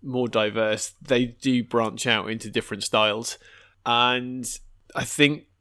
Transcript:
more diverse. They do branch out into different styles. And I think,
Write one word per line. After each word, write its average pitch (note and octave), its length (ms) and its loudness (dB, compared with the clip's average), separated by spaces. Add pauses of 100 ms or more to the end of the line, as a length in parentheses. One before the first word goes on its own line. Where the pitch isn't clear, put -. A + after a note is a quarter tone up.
more B2 240 -2
diverse. G#2+ 760 0
They B2+ 240 2
do B2 380 0
branch A2+ 420 0
out A2 240 2
into A2 220 -8
different G#2+ 320 -4
styles. G#2+ 560 0 (460)
And B2 640 0 (480)
I C3 80 -4
think, D3 420 2 (160)